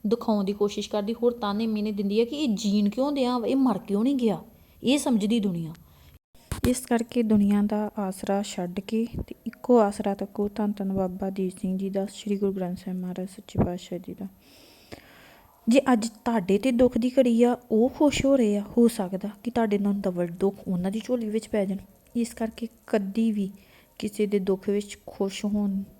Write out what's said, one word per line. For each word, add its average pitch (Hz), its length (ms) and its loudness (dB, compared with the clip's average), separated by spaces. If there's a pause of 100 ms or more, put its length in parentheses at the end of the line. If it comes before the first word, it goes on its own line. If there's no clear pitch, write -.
ਦਿਖਾਉਣ 214 380 2
ਦੀ 202 80 0
ਕੋਸ਼ਿਸ਼ 208 360 -2
ਕਰਦੀ, 208 240 -2
ਹੋਰ 240 200 2
ਤਾਨੇ 220 340 -2
ਮਿਹਣੇ 214 240 -2
ਦਿੰਦੀ 202 300 0
ਆ 233 40 4
ਕਿ 262 100 -8
ਇਹ 277 200 0
ਜੀਣ 202 340 2
ਕਿਉਂ 269 220 0
ਦਿਆਂ, 247 280 0
ਇਹ 226 160 0
ਮਰ 262 220 4
ਕਿਉਂ 202 260 0
ਨਹੀਂ 277 120 2
ਗਿਆ, 220 220 2 (460)
ਇਹ 262 140 4
ਸਮਝਦੀ 233 420 2
ਦੁਨੀਆ। 170 340 -2 (960)
ਇਸ 254 180 2
ਕਰਕੇ 233 380 0
ਦੁਨੀਆ 208 400 4
ਦਾ 208 160 0 (200)
ਆਸਰਾ 196 440 -2
ਛੱਡ 180 380 -6
ਕੇ 226 240 -2 (220)
ਤੇ - 80 -14 (120)
ਇੱਕੋ 240 320 4
ਆਸਰਾ 202 340 2
ਤੱਕੋ 196 420 -4
ਧੰਨ 208 160 0
ਧੰਨ 190 220 -4
ਬਾਬਾ 190 360 -2
ਦੀਪ 190 280 -4
ਸਿੰਘ 185 200 -4
ਜੀ 190 120 -4
ਦਾ, 196 160 -2
ਸ੍ਰੀ 202 320 -4
ਗੁਰੂ 202 160 0
ਗ੍ਰੰਥ 185 260 -4
ਸਾਹਿਬ 185 200 -6
ਮਹਾਰਾਜ 180 300 -6
ਸੱਚੇ - 340 -2
ਪਾਤਸ਼ਾਹ 180 360 -4
ਜੀ 185 140 -12
ਦਾ। 196 140 -12 (1400)
ਜੇ 262 140 6 (120)
ਅੱਜ 226 140 2
ਤੁਹਾਡੇ 202 500 -2
'ਤੇ 254 160 0
ਦੁੱਖ 247 240 4
ਦੀ 247 200 0
ਘੜੀ 240 260 4
ਆ, 247 120 4 (160)
ਉਹ 226 180 4
ਖੁਸ਼ 285 360 2
ਹੋ 277 100 6
ਰਹੇ 208 220 2
ਆ, 202 60 -4 (140)
ਹੋ 233 120 6
ਸਕਦਾ 196 400 -4 (140)
ਕਿ 240 80 -6
ਤੁਹਾਡੇ 220 260 2
ਨਾਲ 202 240 2
ਡਬਲ 175 260 -2 (120)
ਦੁੱਖ 196 280 -2
ਉਹਨਾਂ 185 240 -2
ਦੀ 220 140 -4
ਝੋਲੀ 233 240 -2
ਵਿੱਚ 214 180 -4
ਪੈ 208 180 0
ਜਾਣ। 190 120 -4 (380)
ਇਸ 233 180 -2
ਕਰਕੇ 226 340 -8 (200)
ਕਦੀ 214 440 0
ਵੀ 202 200 -2 (480)
ਕਿਸੇ 214 260 -2
ਦੇ 202 160 0
ਦੁੱਖ 190 280 -2
ਵਿੱਚ 202 280 -2 (100)
ਖੁਸ਼ 196 380 -6
ਹੋਣ 202 380 -2 (160)